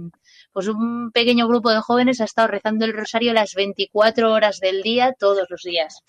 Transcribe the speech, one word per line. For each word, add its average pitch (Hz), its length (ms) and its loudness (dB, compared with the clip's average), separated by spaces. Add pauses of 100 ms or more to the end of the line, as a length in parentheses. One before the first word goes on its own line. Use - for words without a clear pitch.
(520)
pues 196 160 -6
un 233 460 -4
pequeño 233 340 2
grupo 233 240 2
de 220 80 2
jóvenes 247 400 0
ha 220 60 0
estado 226 240 0
rezando 214 360 -2
el 220 80 -4
rosario 226 400 -2
las 214 220 0
veinticuatro 208 800 0
horas 208 260 2
del 190 240 -2
día, 247 340 0
todos 196 320 0
los 175 140 -12
días. 170 460 -6